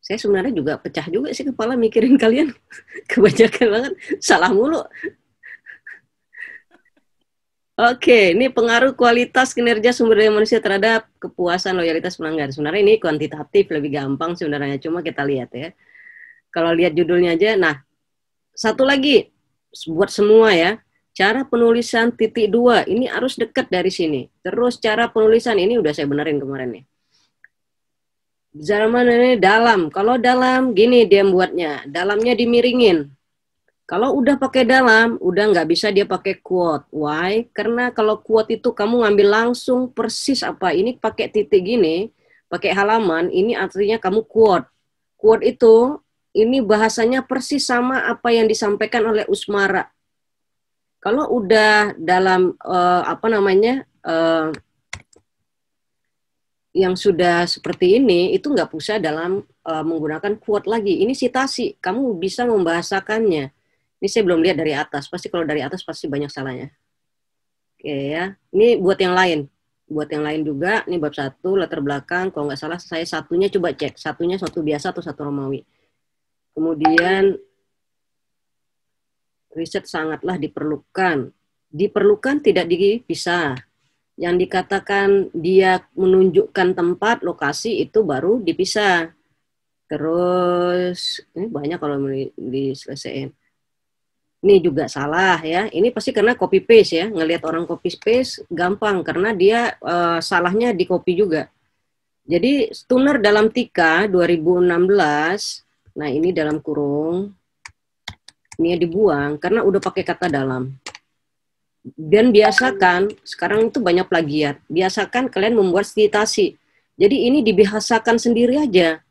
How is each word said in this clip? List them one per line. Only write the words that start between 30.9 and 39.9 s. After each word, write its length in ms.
dia 160
buatnya, 640
dalamnya 480
dimiringin. 720
Kalau 340
udah 240
pakai 240
dalam, 560
udah 320
nggak 160
bisa 240
dia 160
pakai 320
quote. 480
Why? 640
Karena 400
kalau 240
quote 400
itu 160
kamu 320
ngambil 240
langsung 640